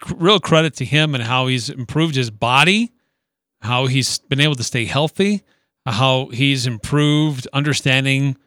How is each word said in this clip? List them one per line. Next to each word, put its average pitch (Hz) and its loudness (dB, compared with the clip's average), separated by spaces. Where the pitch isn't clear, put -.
C-, - -6
real 190 2
credit 160 2
to 131 -6
him 147 0
and 117 -4
how 127 0
he's 127 -2
improved 147 -2
his 123 -2
body, 143 2
how 123 0
he's 131 -2
been 135 -2
able 151 2
to 120 -6
stay 117 -4
healthy, 190 -2
how 131 0
he's 131 0
improved 147 0
understanding, 135 0